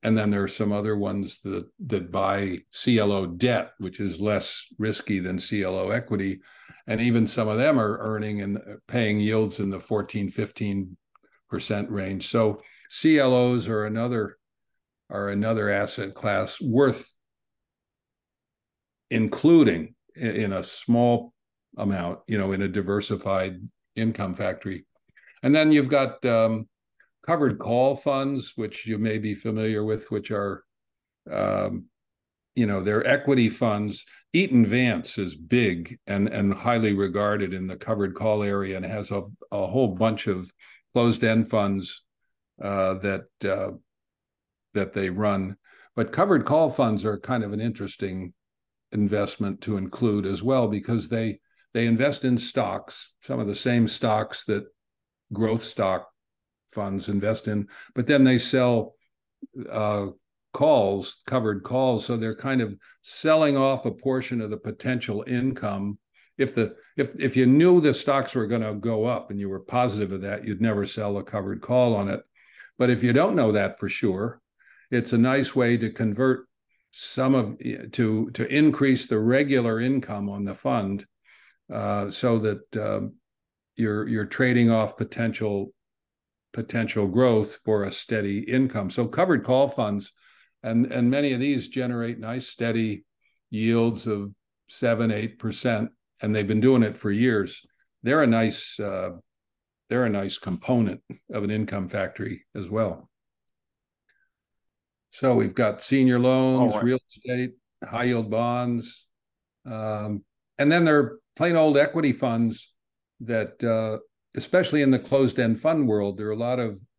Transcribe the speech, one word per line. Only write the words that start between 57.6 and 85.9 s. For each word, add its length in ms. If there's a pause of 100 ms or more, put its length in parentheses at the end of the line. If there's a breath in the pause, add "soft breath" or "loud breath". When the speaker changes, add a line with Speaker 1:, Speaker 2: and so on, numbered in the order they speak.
Speaker 1:
but 120
then 160
they 140
sell, 580 (720)
uh, 380 (460)
calls, 760
covered 360
calls. 420
So 120
they're 180
kind 260
of 140 (260 soft breath)
selling 540
off 300
a 60
portion 500
of 80
the 80
potential 720
income. 680 (400 soft breath)
If 160
the, 220 (220 loud breath)
if, 220
if 180
you 80
knew 340
the 140
stocks 420
were 120
gonna 260
go 320
up 260
and 80
you 100
were 100
positive 520
of 100
that, 240
you'd 160
never 240
sell 320
a 60
covered 380
call 340
on 140
it. 120 (560 loud breath)
But 120
if 120
you 120
don't 220
know 180
that 260
for 80
sure, 540 (500 soft breath)
it's 220
a 40
nice 380
way 220
to 120
convert 580 (440)
some 420
of, 240 (360)
to, 380
to 160
increase 600
the 120
regular 600
income 500
on 140
the 120
fund, 500 (640 soft breath)
uh, 400
so 280
that, 380
um, 360 (640)
you're, 320
you're 180
trading 460
off 260
potential, 760 (800)